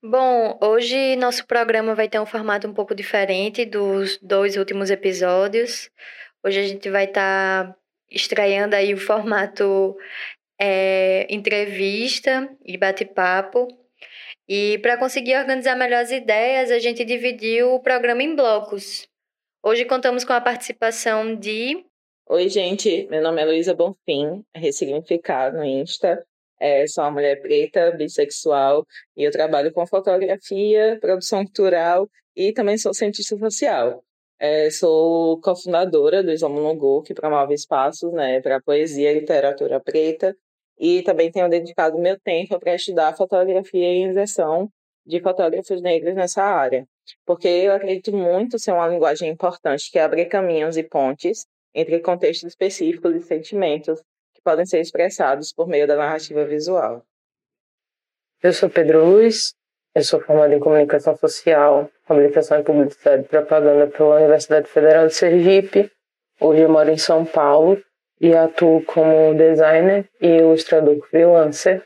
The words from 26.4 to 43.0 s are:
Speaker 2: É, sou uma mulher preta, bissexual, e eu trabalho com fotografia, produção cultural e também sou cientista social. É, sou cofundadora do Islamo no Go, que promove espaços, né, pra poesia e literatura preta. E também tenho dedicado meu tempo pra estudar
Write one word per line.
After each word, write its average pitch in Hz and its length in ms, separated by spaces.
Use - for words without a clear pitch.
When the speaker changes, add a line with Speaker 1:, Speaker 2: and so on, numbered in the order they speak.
Speaker 2:
É, 143 280
sou 156 180
uma 147 60
mulher 143 320
preta, 151 480
bissexual, 147 960
e 143 100
eu 147 60
trabalho 151 440
com 175 120
fotografia, 202 1120
produção 190 460
cultural 180 640
e 190 160
também 214 280
sou 202 160
cientista 208 420
social. 202 680
É, 151 300
sou 165 720
cofundadora 175 800
do 175 100
Islamo 156 260
no 151 160
Go, 143 280
que 170 100
promove 147 400
espaços, 151 580
né, 135 300
pra 135 180
poesia 147 540
e 151 80
literatura 143 580
preta. 160 560
E 175 240
também 170 280
tenho 180 160
dedicado 170 520
meu 180 200
tempo 180 400
pra 180 160
estudar 165 400